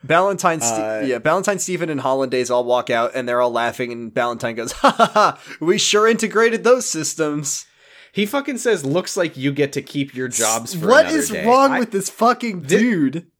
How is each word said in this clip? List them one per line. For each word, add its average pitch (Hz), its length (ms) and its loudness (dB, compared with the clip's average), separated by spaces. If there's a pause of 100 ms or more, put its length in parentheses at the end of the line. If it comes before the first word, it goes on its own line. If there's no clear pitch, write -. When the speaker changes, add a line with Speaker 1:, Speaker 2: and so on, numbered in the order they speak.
Speaker 1:
Ballantyne, 170 580 2
Ste- 117 180 2
Speaker 2:
Uh, 110 240 -2
Speaker 1:
yeah, 127 140 -2
Ballantyne, 185 400 0
Steven, 175 320 -4
and 143 120 -4
Hollandaise 131 500 0
all 123 120 2
walk 120 280 0
out, 117 240 0
and 127 120 -4
they're 123 140 2
all 123 100 2
laughing, 117 400 -2
and 117 220 -12
Ballantyne 120 420 -2
goes, 117 160 -8
<laughs> - 120 -10
"Ha - 80 6
ha - 220 2
ha, 196 280 2 (180)
we 175 200 2
sure 208 280 2
integrated 226 560 0
those 240 220 4
systems." 151 800 -4 (460)
Speaker 2:
He 208 160 0
fucking 277 320 -4
says, 196 260 0
"Looks 170 320 -2
like 170 180 -2
you 139 160 -2
get 139 220 0
to 139 80 -4
keep 139 320 -6
your 127 140 -6
jobs 117 480 -2
for 165 140 -2
Speaker 1:
What 294 160 6
Speaker 2:
another 320 120 0
Speaker 1:
is - 120 -2
Speaker 2:
day." 175 160 -4
Speaker 1:
wrong 262 260 4
Speaker 2:
I 262 80 0
Speaker 1:
with 233 120 -4
this 196 180 -4
fucking 226 560 -2
Speaker 2:
Thi- 165 120 2
Speaker 1:
dude? 175 500 0 (120)